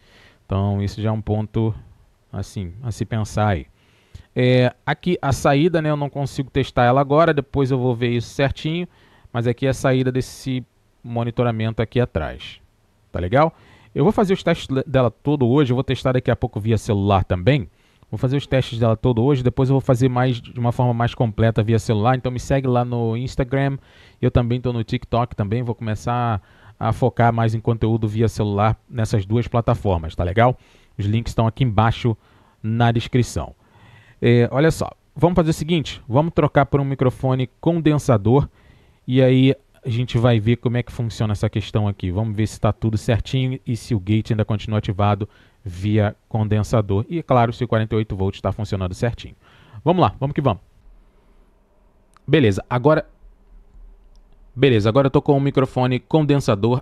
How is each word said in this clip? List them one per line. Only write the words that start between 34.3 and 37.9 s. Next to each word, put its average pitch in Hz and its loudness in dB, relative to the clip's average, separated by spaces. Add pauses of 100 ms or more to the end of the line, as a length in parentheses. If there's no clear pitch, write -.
olha 151 2
só, - -4 (240)
vamos 175 2
fazer 165 2
o 160 2
seguinte: 156 -4
vamos 151 0
trocar 143 2
por 139 0
um 139 -2
microfone 131 -2 (100)
condensador 143 2 (600)